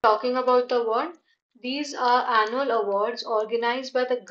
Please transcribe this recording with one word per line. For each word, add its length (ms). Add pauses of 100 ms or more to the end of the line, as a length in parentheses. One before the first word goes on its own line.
Talking 340
about 320
the 140
award, 340 (460)
these 300
are 280 (140)
annual 400
awards 500 (140)
organized 540
by 120
the 140 (120)